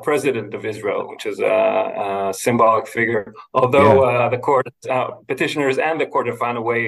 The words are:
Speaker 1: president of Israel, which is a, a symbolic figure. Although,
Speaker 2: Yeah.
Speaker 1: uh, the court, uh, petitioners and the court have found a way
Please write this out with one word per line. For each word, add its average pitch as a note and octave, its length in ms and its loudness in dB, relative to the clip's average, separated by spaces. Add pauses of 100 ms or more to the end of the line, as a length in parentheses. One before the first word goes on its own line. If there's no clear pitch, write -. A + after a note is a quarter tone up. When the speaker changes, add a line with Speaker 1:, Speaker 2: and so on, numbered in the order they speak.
Speaker 1:
president B2+ 500 -2
of G#2+ 120 -10
Israel, G#2+ 360 -4 (100)
which - 140 -14
is G2+ 140 -6
a, G#2 60 0 (840)
a G2 40 -4
symbolic A2 540 2
figure. A2+ 460 -4 (200)
Although, C#3 420 6
Speaker 2:
Yeah. B2 300 4
Speaker 1:
uh, A#2 100 0
the A#2+ 140 -4
court, C3 180 2 (220)
uh, B2+ 220 -2 (200)
petitioners C#3 460 0
and D#3 240 0
the C3+ 120 0
court B2+ 140 0
have A#2 180 -6
found A#2+ 120 -2
a A2+ 140 -6
way A#2 160 0